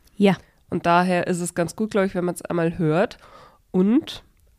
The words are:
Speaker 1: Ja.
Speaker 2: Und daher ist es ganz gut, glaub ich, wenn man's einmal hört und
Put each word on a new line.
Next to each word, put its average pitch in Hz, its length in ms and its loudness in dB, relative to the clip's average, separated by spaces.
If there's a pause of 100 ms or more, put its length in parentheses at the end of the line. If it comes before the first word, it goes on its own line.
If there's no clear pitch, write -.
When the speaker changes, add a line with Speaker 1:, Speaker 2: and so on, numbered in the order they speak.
(160)
Speaker 1:
Ja. 196 200 4 (340)
Speaker 2:
Und 175 160 -4
daher 175 400 2
ist 180 140 -2
es 175 140 -6
ganz 170 200 -4
gut, 214 180 -4
glaub 196 140 2
ich, 196 80 -6
wenn 180 100 -2
man's 175 180 -4
einmal 165 360 -2
hört 170 400 0 (520)
und 208 520 0 (360)